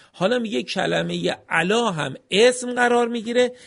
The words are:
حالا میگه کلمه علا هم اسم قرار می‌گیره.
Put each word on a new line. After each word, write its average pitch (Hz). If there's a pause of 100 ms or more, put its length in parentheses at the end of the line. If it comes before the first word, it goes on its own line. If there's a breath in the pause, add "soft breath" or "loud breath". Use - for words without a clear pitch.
(120)
حالا 220
میگه 233
کلمه 170 (120)
علا 196
هم 143 (160)
اسم 247
قرار 240
می‌گیره. 240 (140 loud breath)